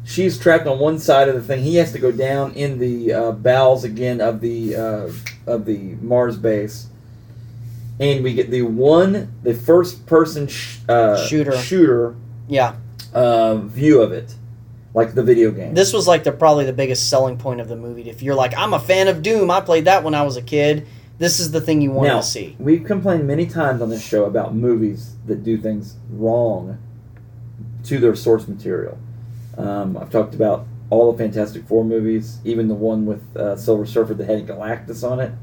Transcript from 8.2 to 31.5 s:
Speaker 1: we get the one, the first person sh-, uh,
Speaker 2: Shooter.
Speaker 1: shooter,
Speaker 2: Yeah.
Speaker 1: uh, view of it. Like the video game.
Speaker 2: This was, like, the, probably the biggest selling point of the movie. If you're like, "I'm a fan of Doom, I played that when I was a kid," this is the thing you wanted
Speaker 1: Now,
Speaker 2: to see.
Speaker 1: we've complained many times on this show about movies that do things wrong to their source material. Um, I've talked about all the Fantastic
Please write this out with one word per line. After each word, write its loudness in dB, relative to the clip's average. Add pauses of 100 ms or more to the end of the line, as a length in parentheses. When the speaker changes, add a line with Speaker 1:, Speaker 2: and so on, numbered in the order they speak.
Speaker 1:
we -2
get -2
the 0
one, 4 (140)
the 0
first 2
person 2
sh-, -10 (100)
uh, 4 (100)
Speaker 2:
Shooter. 0
Speaker 1:
shooter, 4 (340)
Speaker 2:
Yeah. 2 (400)
Speaker 1:
uh, 4
view 4
of 2
it. -10 (600)
Like 0
the 2
video 6
game. -8
Speaker 2:
This 4
was, 2
like, 4
the, 2
probably 4
the -2
biggest -2
selling 2
point -6
of -10
the -10
movie. -12
If -14
you're -2
like, 0
"I'm 0
a 0
fan 2
of 0
Doom, 2
I 4
played 2
that 6
when -2
I 2
was -2
a -10
kid," 0 (340)
this 0
is -4
the 0
thing 0
you 2
wanted 4
Speaker 1:
Now, 2
Speaker 2:
to -6
see. -8
Speaker 1:
we've 2
complained 0
many 0
times -2
on -2
this -6
show 2
about -2
movies 0 (180)
that -4
do 0
things -6 (180)
wrong -2 (1040)
to -4
their 4
source 0
material. -8 (580)
Um, -6
I've -14
talked 0
about 0 (220)
all 4
the -6
Fantastic -4